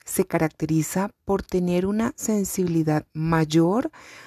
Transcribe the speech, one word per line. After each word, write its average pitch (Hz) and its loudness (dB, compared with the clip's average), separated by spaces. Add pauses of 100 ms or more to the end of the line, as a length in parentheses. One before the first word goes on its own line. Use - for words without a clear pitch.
se - -2
caracteriza 160 -2 (140)
por 196 -2
tener 180 0
una 214 -2
sensibilidad 170 0
mayor 165 2 (360)